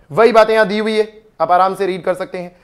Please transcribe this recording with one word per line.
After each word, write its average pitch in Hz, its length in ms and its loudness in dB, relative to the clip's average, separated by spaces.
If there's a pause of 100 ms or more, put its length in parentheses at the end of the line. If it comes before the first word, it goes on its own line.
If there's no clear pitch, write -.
(100)
वही 220 220 2
बातें 220 220 4
यहां 220 140 2
दी 208 100 -4
हुई 214 200 -2
है, 214 240 -6 (180)
आप 165 120 0
आराम 185 220 2
से 190 120 -4
रीड 180 180 -8
कर 185 100 -4
सकते 180 240 -10
हैं। 175 260 -16